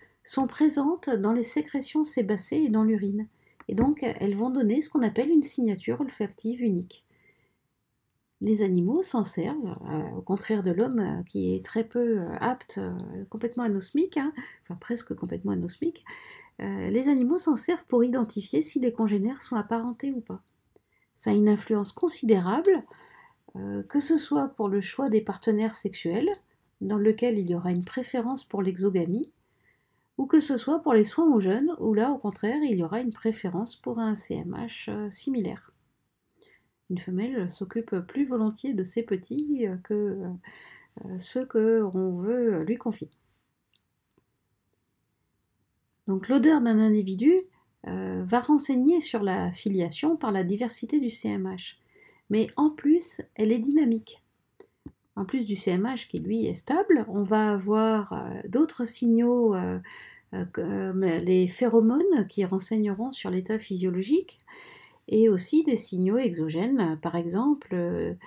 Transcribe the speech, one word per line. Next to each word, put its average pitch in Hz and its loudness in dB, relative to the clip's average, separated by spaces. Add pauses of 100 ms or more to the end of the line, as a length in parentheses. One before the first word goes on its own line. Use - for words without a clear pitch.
(240)
sont 269 -2
présentes 294 0
dans 214 2
les 240 0
sécrétions 302 -2
sébacées 214 -2
et 302 2
dans 220 4
l'urine. 208 0 (400)
Et 190 -4
donc, 269 2
elles 202 -2
vont 233 -2
donner 254 2
ce - -6
qu'on 285 0
appelle 240 2
une 311 6
signature 226 -2
olfactive 240 -6
unique. 185 -2 (1400)
Les 214 2
animaux 190 2
s'en 233 -2
servent, 220 -6 (160)
euh, 156 -6
au 185 -8
contraire 202 -2
de 185 0
l'homme, 233 0
euh, 175 -2
qui 185 -4
est 185 -8
très 226 -2
peu, 226 0
euh, 165 -6
apte, - -4
euh, 185 -6 (360)
complètement 233 -6
anosmique, 226 -2
hein, 294 -2 (300)
enfin 175 -12
presque 233 -8
complètement 180 -6
anosmique, 180 -6 (580)
euh, 196 -6
les 254 0
animaux 269 4
s'en 311 0
servent 339 -4
pour 240 4
identifier 247 0
si - -4
les 247 2
congénères 220 0
sont - -6
apparentés 233 -4
ou 254 -6
pas. 190 -12 (720)
Ça - -4
a - 4
une 208 6
influence 208 0
considérable, 247 2 (720)
euh, 196 -6
que 285 -2
ce 320 2
soit 285 -2
pour 214 -4
le 196 0
choix 262 -4
des 214 4
partenaires 214 0
sexuels, 196 -2 (520)
dans 196 -2
lequel 220 2
il 175 -2
y 175 0
aura 180 -2
une 180 -2
préférence 254 -6
pour 202 -6
l'exogamie, 185 0 (840)
ou 269 -2
que 302 6
ce 277 0
soit 302 -2
pour 302 2
les 214 8
soins 311 4
aux 220 4
jeunes, 233 2
où 220 0
là, 233 2
au 277 -2
contraire, 214 -2
il 233 0
y 170 0
aura 185 -4
une 240 -4
préférence 220 -4
pour 233 -6
un 220 0
C - -8
M 170 -8
H, 220 -10
euh, 208 -6
similaire. 220 -6 (1200)
Une 175 -4
femelle 190 -4
s'occupe 208 -6 (120)
plus 285 -2
volontiers 240 -2
de 190 -2
ses 226 -4
petits, 247 -2
euh, 185 -6
que, 214 -6
euh, 196 -2 (760)
euh, 185 -10
ceux 254 -6
que 226 2
on 185 0
veut 214 0
lui 208 0
confier. - -6 (3000)
Donc 190 -2
l'odeur 277 6
d'un 220 4
individu, 214 4 (540)
euh, 185 -6
va 226 2
renseigner 294 4
sur 214 -4
la 185 0
filiation 196 0
par 240 -2
la 190 0
diversité 233 -2
du 247 0
C 220 -6
M 196 -2
H. 185 -12 (540)
Mais 220 2
en 302 4
plus, 302 0 (140)
elle 220 2
est 240 2
dynamique. 240 0 (960)
En 196 -4
plus 233 -4
du 202 -4
C 185 -2
M 185 2
H 254 -6
qui, - -8
lui, 208 -2
est 175 -2
stable, 330 2
on 202 -2
va 214 2
avoir, 208 2
euh, - -8
d'autres 247 0
signaux, 233 4
euh, 180 -2 (540)
euh, 185 -6
comme 190 -2
les 180 4
phéromones 233 4
qui 202 -2
renseigneront 208 -2
sur 196 -8
l'état 185 -2
physiologique, 190 -2 (680)
et 220 6
aussi 208 4
des 262 4
signaux 190 0
exogènes, 170 0
par 170 -4
exemple, 208 0
euh, 175 -2 (120)